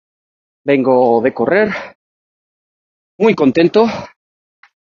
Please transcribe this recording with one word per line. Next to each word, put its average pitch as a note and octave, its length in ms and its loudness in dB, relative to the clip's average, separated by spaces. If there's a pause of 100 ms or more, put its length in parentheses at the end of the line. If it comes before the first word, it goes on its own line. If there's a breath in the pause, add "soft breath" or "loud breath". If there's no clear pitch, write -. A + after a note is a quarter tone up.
(640)
Vengo B2+ 560 0
de B2+ 140 -2
correr, F#3+ 340 -2 (1500 loud breath)
muy G#3 160 2
contento. E3 500 2 (1040 loud breath)